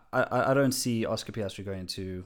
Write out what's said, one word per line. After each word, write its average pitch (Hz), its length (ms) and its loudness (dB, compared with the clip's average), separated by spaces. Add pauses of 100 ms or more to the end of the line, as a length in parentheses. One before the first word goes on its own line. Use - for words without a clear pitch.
(120)
I, 127 400 2
I - 40 6
don't 135 160 6
see 117 340 0
Oscar - 260 -2
Piastri 98 320 -6
going 95 240 -6
to 92 380 -8